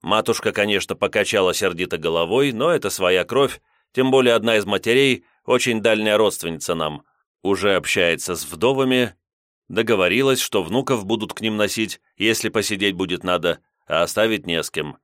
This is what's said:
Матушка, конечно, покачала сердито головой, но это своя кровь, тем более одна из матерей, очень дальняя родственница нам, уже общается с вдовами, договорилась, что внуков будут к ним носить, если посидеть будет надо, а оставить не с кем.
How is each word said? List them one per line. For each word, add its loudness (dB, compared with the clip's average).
Матушка, 0
конечно, 0
покачала 0
сердито -4
головой, 0
но -2
это -2
своя 2
кровь, 0
тем 2
более 4
одна 2
из 0
матерей, 0
очень 0
дальняя 2
родственница 0
нам, -4
уже 2
общается 0
с -8
вдовами, 0
договорилась, 2
что -2
внуков -2
будут -4
к -14
ним -4
носить, -2
если 0
посидеть -2
будет -4
надо, 0
а 0
оставить 0
не -2
с -8
кем. -8